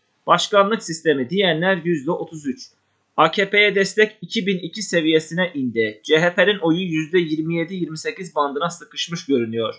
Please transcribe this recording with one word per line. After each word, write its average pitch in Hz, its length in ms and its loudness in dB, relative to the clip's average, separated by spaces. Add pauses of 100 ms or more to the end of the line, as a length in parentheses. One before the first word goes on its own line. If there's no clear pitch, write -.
(280)
başkanlık 202 560 2
sistemi 143 460 0
diyenler 180 540 0
yüzde 160 280 -2
otuz 165 360 -8
üç. 127 140 -6 (560)
A 160 140 4
K 196 180 0
P'ye 208 260 4
destek 214 460 0
iki 185 260 -6
bin 196 100 0
iki 170 240 -10
seviyesine 165 720 0
indi. 113 500 -2
C 156 160 4
H 175 160 2
P'nin 190 240 2
oyu 165 220 2
yüzde 160 380 0
yirmi 160 360 -2
yedi, 170 200 -2
yirmi 160 220 -6
sekiz 165 380 -10
bandına 147 340 -2
sıkışmış 165 560 -10
görünüyor. 113 540 -2